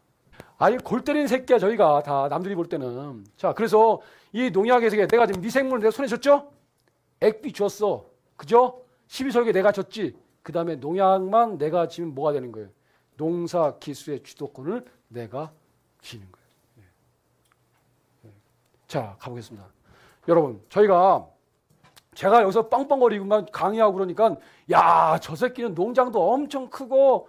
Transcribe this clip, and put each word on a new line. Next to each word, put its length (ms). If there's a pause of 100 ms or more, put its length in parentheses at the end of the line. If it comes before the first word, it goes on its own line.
(580)
아니, 200
골 240
때리는 240
새끼야, 320
저희가 440
다, 260
남들이 260
볼 140
때는. 560 (120)
자, 160
그래서 480 (320)
이 180
농약의 400
세계, 160
내가 200
지금 140
미생물 400
내 100
손에 180
줬죠? 440 (680)
액비 320
줬어. 540 (300)
그죠? 480 (240)
십이설계 440
내가 200
줬지. 440 (260)
그 100
다음에 240
농약만 840
내가 300
지금 260
뭐가 180
되는 200
거예요? 160 (480)
농사 640
기술의 440
주도권을 600 (240)
내가 440 (480)
지는 300
거예요. 160 (320)
예. 1500
예. 40 (540)
자, 320
가보겠습니다. 480 (640)
여러분, 400
저희가, 580 (880)
제가 280
여기서 260
뻥뻥거리고만 840
강의하고 420
그러니까, 420 (340)
"야, 520
저 140
새끼는 380
농장도 580
엄청 360
크고 600